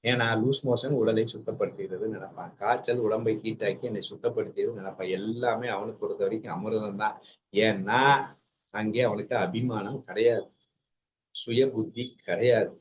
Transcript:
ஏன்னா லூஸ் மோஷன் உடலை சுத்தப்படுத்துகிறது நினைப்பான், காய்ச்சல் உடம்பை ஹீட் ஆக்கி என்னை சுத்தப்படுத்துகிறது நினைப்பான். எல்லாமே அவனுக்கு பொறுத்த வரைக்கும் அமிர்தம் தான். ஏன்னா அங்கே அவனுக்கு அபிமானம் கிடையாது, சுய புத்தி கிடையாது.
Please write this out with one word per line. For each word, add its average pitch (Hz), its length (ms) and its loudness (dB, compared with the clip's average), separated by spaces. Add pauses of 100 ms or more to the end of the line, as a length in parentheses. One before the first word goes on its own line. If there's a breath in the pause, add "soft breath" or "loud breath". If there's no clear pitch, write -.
ஏன்னா 120 220 2 (140)
லூஸ் 135 260 2
மோஷன் 127 320 0
உடலை 113 240 4 (100)
சுத்தப்படுத்துகிறது 98 800 -4
நினைப்பான், 92 380 -10 (100)
காய்ச்சல் 120 460 0
உடம்பை 110 260 2 (100)
ஹீட் 110 260 -4
ஆக்கி 95 200 -4
என்னை 101 200 -4
சுத்தப்படுத்துகிறது 98 720 -4
நினைப்பான். 92 360 -6
எல்லாமே 117 600 -2
அவனுக்கு 110 260 -6
பொறுத்த 104 240 -2
வரைக்கும் 107 300 -4
அமிர்தம் 104 460 -4
தான். 107 140 -2 (380 loud breath)
ஏன்னா 104 480 2 (720)
அங்கே 107 340 0
அவனுக்கு 104 260 -2 (120)
அபிமானம் 113 520 -2 (100)
கிடையாது, 110 380 4 (880)
சுய 120 300 2 (100)
புத்தி 110 300 -4 (240)
கிடையாது. 107 520 4